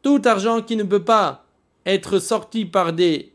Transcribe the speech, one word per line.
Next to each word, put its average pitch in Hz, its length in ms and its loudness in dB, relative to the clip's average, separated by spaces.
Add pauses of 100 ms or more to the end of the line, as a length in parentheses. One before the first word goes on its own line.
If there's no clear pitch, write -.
Tout 277 240 2
argent 226 360 2
qui 226 140 -4
ne 214 80 -2
peut 202 200 0
pas 196 420 0 (400)
être 190 320 -2
sorti 214 480 -4
par 170 280 0
des 165 420 0